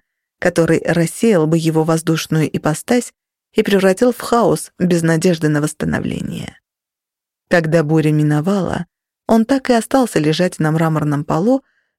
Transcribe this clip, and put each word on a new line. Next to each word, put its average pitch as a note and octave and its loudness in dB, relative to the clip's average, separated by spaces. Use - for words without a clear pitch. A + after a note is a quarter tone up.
который E3 0
рассеял E3+ 0
бы E3 2
его D#3+ 0
воздушную D#3+ -2
ипостась - -2
и A3 0
превратил G3 2
в - -6
хаос F#3+ 0
без E3+ 0
надежды E3 2
на D3 0
восстановление. - -6
Когда E3 2
буря D#3 2
миновала, D3+ 0
он A3+ 2
так C4+ -2
и B3 4
остался A#3 0
лежать D#3 -2
на D#3 0
мраморном D3+ 0
полу, G#3+ 0